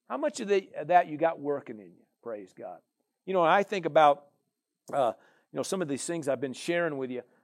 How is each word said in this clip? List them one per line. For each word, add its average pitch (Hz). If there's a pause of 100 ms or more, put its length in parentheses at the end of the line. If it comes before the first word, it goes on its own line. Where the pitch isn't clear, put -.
How 233
much 294
of 202
the, 196
of 151
that 175
you 151
got 165
working 143
in 87
you? - (160)
Praise 104
God. 90 (440)
You 190
know, 185
I 175
think 196
about, 147 (640)
uh, 123 (380)
you 151
know, 135
some 190
of 165
these 139
things 170
I've 131
been 135
sharing 170
with 131
you. 123 (200)